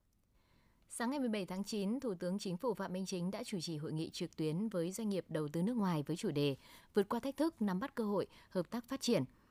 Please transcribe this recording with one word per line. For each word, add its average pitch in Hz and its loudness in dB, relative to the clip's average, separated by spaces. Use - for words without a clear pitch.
Sáng 240 -2
ngày 294 -2
mười 247 0
bảy 208 0
tháng 185 -4
chín, 208 0
Thủ 233 -2
tướng 180 -2
Chính 180 -2
phủ 233 0
Phạm 190 -4
Minh 190 -2
Chính 180 -2
đã 214 -6
chủ 202 -4
trì 156 -4
hội 143 -4
nghị 156 -2
trực - -6
tuyến 165 0
với 175 0
doanh 214 -2
nghiệp 190 0
đầu 156 0
tư 165 0
nước 240 2
ngoài 180 2
với 160 0
chủ 190 -2
đề 143 2
Vượt 202 6
qua 233 2
thách 269 -4
thức, 320 2
nắm 190 2
bắt 262 -4
cơ 233 0
hội, 202 2
hợp 175 0
tác 240 -6
phát - -6
triển. 190 4